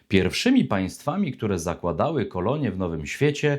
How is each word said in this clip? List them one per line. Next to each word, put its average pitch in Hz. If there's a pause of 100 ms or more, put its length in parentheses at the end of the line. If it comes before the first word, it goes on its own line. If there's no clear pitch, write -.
Pierwszymi 104
państwami, 131
które 98
zakładały 90
kolonie 113
w 92
Nowym 82
Świecie, 143